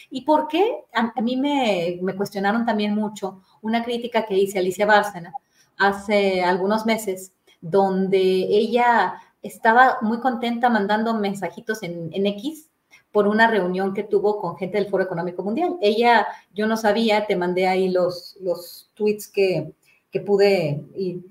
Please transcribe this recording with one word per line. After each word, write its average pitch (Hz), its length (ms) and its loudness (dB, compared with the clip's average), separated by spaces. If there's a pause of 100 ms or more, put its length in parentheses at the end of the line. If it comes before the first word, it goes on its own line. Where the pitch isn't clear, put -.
(100)
¿Y 262 120 -10
por 302 260 2
qué? 427 360 0 (100)
A, 226 200 0
a - 60 -6
mí 247 160 -2
me, 220 640 0
me 185 140 -4
cuestionaron 202 480 -2
también 208 300 0
mucho 202 480 -6 (180)
una 226 240 -2
crítica 240 400 -2
que 190 120 -2
hice 196 220 0
a - 40 0
Alicia 185 240 0
Bárcena 196 460 2 (460)
hace 202 640 2
algunos 190 440 0
meses, 202 460 -4 (320)
donde 190 540 2
ella 214 960 2 (260)
estaba 233 640 4
muy 226 160 -2
contenta 240 500 -2
mandando 220 460 0
mensajitos 196 680 -6
en, 170 280 -8
en 196 140 -2
X 208 420 -6 (440)
por 208 160 2
una 220 180 4
reunión 190 480 0
que 208 80 -6
tuvo 208 380 0
con 170 160 -6
gente 190 220 -4
del 196 100 -2
Foro 190 160 0
Económico 175 400 -6
Mundial. 233 360 -2
Ella, 226 460 4 (260)
yo 214 140 -4
no 220 100 0
sabía, 214 500 0
te 190 100 0
mandé 180 320 0
ahí 185 200 0
los, 180 520 -2
los - 540 -8
tweets 208 340 -2
que, 170 440 -2 (380)
que 180 100 -4
pude, 190 640 2 (120)
y, 180 340 -6